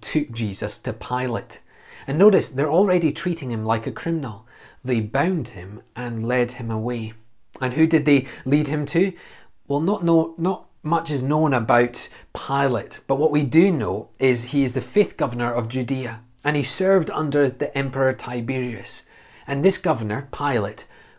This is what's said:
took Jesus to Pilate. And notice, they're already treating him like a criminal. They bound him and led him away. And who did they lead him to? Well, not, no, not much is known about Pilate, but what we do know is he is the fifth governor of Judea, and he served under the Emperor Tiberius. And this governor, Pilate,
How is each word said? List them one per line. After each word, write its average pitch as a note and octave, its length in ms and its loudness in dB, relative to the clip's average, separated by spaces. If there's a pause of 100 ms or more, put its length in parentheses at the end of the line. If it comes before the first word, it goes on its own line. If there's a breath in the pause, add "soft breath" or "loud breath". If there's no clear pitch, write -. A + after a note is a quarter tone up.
took - 320 -2
Jesus G#2+ 460 -4
to - 120 -6
Pilate. B2 680 -6 (440 loud breath)
And C#3+ 120 -2
notice, F#3 320 6
they're C3+ 200 -2
already F3+ 440 2
treating - 380 -4
him A2 120 -4
like A2 240 0
a C3 60 -6
criminal. C#3+ 520 -6 (380 loud breath)
They B2 160 0
bound C#3 500 -2
him G2 340 -14 (120)
and A#2 320 -6
led B2 240 0
him A#2 180 -8
away. A2+ 440 -4 (480)
And B2+ 100 -2
who D#3+ 160 4
did D3+ 160 2
they C#3 240 4 (160 loud breath)
lead D3 240 2
him D3 200 -2
to? F#3+ 260 2 (560 loud breath)
Well, C#3+ 100 0
not, F#3+ 240 0
no, E3 340 4
not F3+ 280 -2 (180)
much D#3+ 260 -2
is C3+ 140 -2
known D3+ 300 2
about A#2+ 560 2 (240 loud breath)
Pilate, C#3 760 -2
but C#3 80 2
what D3 160 2
we D3+ 120 2
do D#3 280 6
know G#2+ 380 -2 (100)
is B2 260 2
he C#3 200 0
is B2 80 -2
the B2+ 80 -2
fifth - 340 0
governor A#2+ 380 -2
of A#2 160 -2
Judea, B2 520 -4 (220)
and D3 140 0
he C#3+ 60 2
served F#3+ 480 2
under D3 380 2
the C#3 280 -4
Emperor C3+ 360 0
Tiberius. B2 920 -6 (420 loud breath)
And C#3 180 -2
this G3 140 4
governor, A#2 540 -2
Pilate, A#2 560 -2 (320 soft breath)